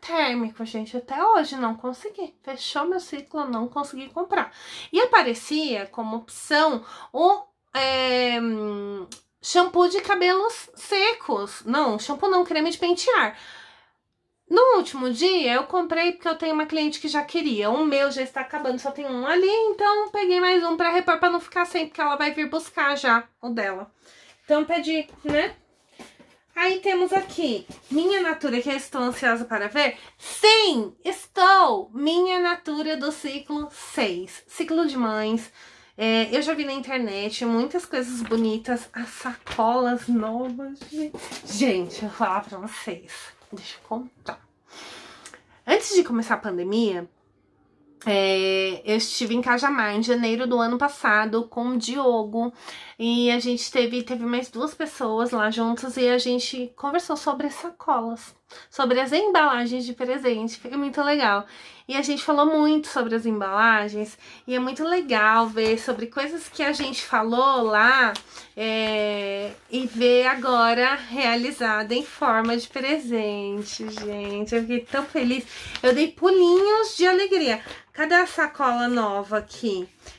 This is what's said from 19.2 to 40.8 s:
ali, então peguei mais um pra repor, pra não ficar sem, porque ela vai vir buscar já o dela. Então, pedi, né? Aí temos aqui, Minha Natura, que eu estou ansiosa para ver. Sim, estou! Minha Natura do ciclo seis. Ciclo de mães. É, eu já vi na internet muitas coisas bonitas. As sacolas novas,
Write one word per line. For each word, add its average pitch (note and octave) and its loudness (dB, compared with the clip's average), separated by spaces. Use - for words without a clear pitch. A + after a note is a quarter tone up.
ali, F4 2
então G#4 2
peguei F4+ 2
mais F4+ 4
um E4+ 0
pra E4+ 2
repor, F4 2
pra F4 4
não F4 -2
ficar F4 -2
sem, E4+ -4
porque D#4 -10
ela C#4+ 0
vai D4 0
vir D4+ -4
buscar D4+ -2
já A#3+ 2
o A#3+ -8
dela. G3+ -4
Então, D4+ 2
pedi, D#4 -2
né? D4+ 0
Aí F#4 0
temos F#4 0
aqui, E4 -2
Minha F4+ 2
Natura, D4+ -2
que B3+ -4
eu C4+ -2
estou C4+ -6
ansiosa A#3+ 0
para G#3 -4
ver. C4+ 0
Sim, G4 2
estou! F4+ 4
Minha F4 2
Natura D#4 -2
do D4 -4
ciclo D4 -8
seis. F#3+ -6
Ciclo E4 -2
de C4+ -2
mães. A3 -2
É, A3+ 2
eu D4 2
já D#4 -2
vi D4 -4
na C#4 -6
internet A#3 -6
muitas B3+ -2
coisas B3 -6
bonitas. A3+ -2
As A#3 -10
sacolas A#3+ -2
novas, B3 -4